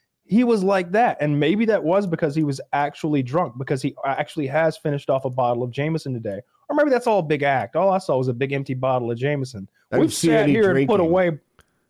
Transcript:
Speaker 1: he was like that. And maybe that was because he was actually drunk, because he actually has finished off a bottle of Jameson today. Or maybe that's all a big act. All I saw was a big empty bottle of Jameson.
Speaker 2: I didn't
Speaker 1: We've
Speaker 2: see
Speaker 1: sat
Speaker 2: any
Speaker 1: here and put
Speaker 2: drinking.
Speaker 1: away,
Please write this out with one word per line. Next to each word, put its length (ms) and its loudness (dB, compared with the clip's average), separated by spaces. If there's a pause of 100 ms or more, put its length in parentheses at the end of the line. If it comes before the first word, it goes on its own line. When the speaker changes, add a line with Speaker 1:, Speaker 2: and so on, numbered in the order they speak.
(240)
Speaker 1:
he 200 2
was 200 2
like 280 0
that. 280 2
And 200 0
maybe 260 2
that 180 2
was 220 2
because 300 -2
he 80 0
was 180 -4 (120)
actually 500 -2
drunk, 340 -2
because 240 -4
he 140 -4 (100)
actually 420 -4
has 300 0
finished 320 -4
off 160 0
a 40 -4
bottle 340 -2
of 80 -6
Jameson 420 -4
today. 260 -8 (300)
Or 60 -2
maybe 160 2
that's 160 0
all 120 2
a 40 0
big 200 -2
act. 320 0
All 140 2
I 80 2
saw 200 -2
was 100 0
a 60 0
big 200 0
empty 220 -4
bottle 340 0
of 80 -4
Jameson. 500 -4 (240)
Speaker 2:
I 40 0
didn't 60 2
Speaker 1:
We've 120 2
Speaker 2:
see 140 0
Speaker 1:
sat 160 4
Speaker 2:
any 80 4
Speaker 1:
here 260 4
and 100 2
put 100 4
Speaker 2:
drinking. 120 2
Speaker 1:
away, 220 2 (580)